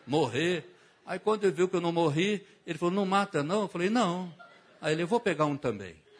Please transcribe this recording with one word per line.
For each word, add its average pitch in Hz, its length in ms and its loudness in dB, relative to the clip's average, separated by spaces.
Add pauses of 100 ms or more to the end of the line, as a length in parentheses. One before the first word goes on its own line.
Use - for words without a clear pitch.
morrer. 147 680 0 (320)
Aí 185 140 -8
quando 214 240 -2
ele 190 100 4
viu 175 140 2
que 190 80 -2
eu 175 60 2
não 170 100 0
morri, 170 540 0 (200)
ele 170 120 -6
falou, 175 160 0
"Não 196 120 2
mata 190 360 0
não?" 175 200 0
Eu 196 60 -2
falei, 175 220 -2
"Não." 185 440 0 (460)
Aí 156 140 0
ele, 165 100 -2
"Eu 175 40 -4
vou 226 120 2
pegar 156 260 0
um 143 120 0
também." 101 380 -4 (240)